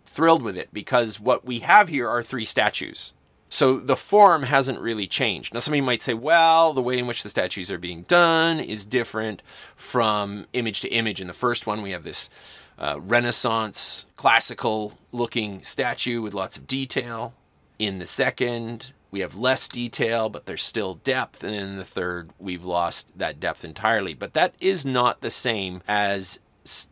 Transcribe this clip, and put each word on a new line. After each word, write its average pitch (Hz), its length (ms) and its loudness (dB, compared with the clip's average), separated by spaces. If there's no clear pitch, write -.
thrilled 160 340 4
with 98 160 -6
it, - 160 -8
because 110 460 0
what 117 260 0
we 123 140 -6
have 196 280 6
here 131 220 -2
are 120 140 0
three 117 220 -6
statues. - 680 -2
So 131 280 4
the 127 200 0
form 190 460 6
hasn't 131 360 2
really 107 260 -4
changed. 101 480 -4
Now, 117 60 -4
somebody 147 220 2
might 123 200 0
say, 120 140 0
"Well, 165 580 6
the 131 80 0
way 127 160 0
in 123 80 -2
which 120 160 -6
the 107 80 -10
statues 92 400 -4
are 92 80 -4
being 87 260 -8
done 165 560 4
is 104 280 -8
different 110 560 -2
from 104 800 -2
image 113 280 -4
to - 60 -6
image." 110 340 -2
In 90 60 -10
the 87 60 -10
first 120 340 -2
one, 107 160 -4
we 98 80 -8
have 87 120 -8
this, - 280 -4
uh, 73 200 -4
Renaissance, 113 1160 0
classical-looking 113 1500 0
statue 117 640 -4
with 101 100 -8
lots 95 240 -6
of 69 80 -18
detail. 120 720 -6
In 98 220 -4
the 87 80 -8
second, 120 840 -4
we 98 100 -8
have 87 160 -6
less 127 320 0
detail, 117 600 -2
but - 200 -12
there's 90 160 -8
still 95 320 -4
depth. 127 480 -4
And 101 100 -4
in 98 240 -8
the 92 60 -8
third, 87 560 -6
we've 90 240 -8
lost 87 520 -2
that 80 240 -6
depth 82 240 -6
entirely. 98 520 -2
But - 180 -12
that 175 260 2
is 180 280 0
not 123 340 2
the 117 80 -4
same 95 580 -2
as 101 520 0
s-, - 260 -4